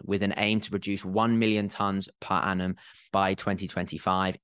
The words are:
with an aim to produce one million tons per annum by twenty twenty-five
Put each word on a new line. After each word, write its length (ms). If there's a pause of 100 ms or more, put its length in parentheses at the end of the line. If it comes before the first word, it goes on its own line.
with 180
an 140
aim 240
to 100
produce 320
one 340
million 300
tons 400 (140)
per 140
annum 420 (340)
by 220
twenty 340
twenty-five 760